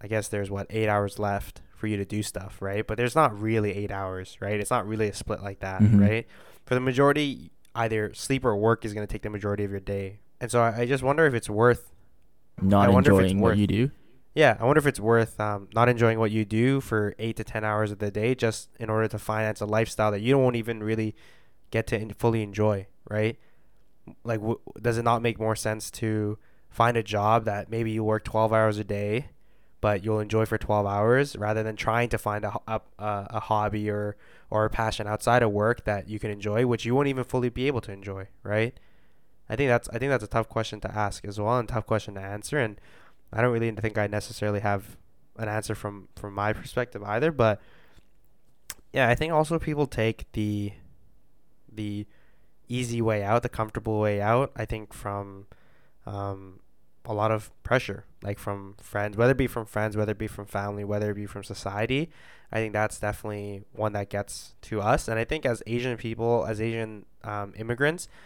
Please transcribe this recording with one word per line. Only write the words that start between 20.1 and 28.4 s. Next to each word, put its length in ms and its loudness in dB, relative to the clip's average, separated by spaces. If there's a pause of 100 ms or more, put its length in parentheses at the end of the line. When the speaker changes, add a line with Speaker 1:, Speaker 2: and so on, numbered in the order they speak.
Speaker 1:
that 80 -2
you 180 4
won't 180 4
even 280 -4
really 320 -2 (560)
get 160 0
to 100 -2
en-, 160 -8
fully 280 2
enjoy, 440 0 (240)
right? 280 0 (840)
Like, 160 -4
w-, 220 -2 (200)
does 180 0
it 40 -4
not 180 2
make 200 0
more 160 0
sense 360 -4
to 460 -2 (320)
find 260 4
a 60 0
job 440 2
that 240 -6
maybe 200 -2
you 140 -2
work 180 2
twelve 300 2